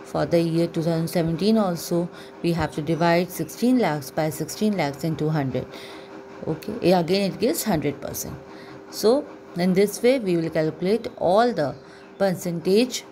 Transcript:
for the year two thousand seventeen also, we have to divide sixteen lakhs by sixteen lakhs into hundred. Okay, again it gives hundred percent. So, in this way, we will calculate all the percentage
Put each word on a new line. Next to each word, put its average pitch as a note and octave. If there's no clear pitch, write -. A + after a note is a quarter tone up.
for D#3
the E3+
year E3+
two E3+
thousand E3
seventeen E3+
also, F3
we E3+
have D#3
to D#3+
divide E3+
sixteen B3
lakhs D3+
by D#3
sixteen F#3+
lakhs C#3+
into D#3
hundred. C3+
Okay, E3
again F#3
it -
gives D4
hundred D3
percent. -
So, -
in F3+
this G3
way, B3+
we F#3
will E3
calculate D#3+
all A3
the D3
percentage F#3+